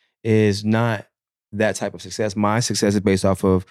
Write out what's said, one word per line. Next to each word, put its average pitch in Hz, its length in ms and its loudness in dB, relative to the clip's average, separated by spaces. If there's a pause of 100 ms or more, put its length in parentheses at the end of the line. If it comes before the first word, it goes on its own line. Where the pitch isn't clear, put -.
(240)
is 107 400 2
not 110 420 0 (460)
that 104 240 0
type - 180 -8
of 90 80 -16
success. 104 320 -6
My 107 280 0
success 104 320 0
is 101 80 0
based 95 240 2
off 95 180 0
of 92 280 2